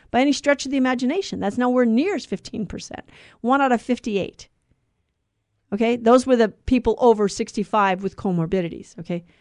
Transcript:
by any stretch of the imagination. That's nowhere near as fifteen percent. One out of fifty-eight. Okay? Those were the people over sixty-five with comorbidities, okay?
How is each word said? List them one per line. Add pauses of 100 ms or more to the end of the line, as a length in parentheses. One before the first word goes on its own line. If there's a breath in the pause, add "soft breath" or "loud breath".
(100)
by
any
stretch
of
the
imagination.
That's
nowhere
near
as
fifteen
percent. (360 soft breath)
One
out
of
fifty-eight. (1200)
Okay?
Those
were
the
people
over
sixty-five
with
comorbidities,
okay? (160 soft breath)